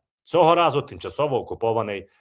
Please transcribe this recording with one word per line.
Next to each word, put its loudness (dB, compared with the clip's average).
цього 4
разу 0
тимчасово -4
окупований -4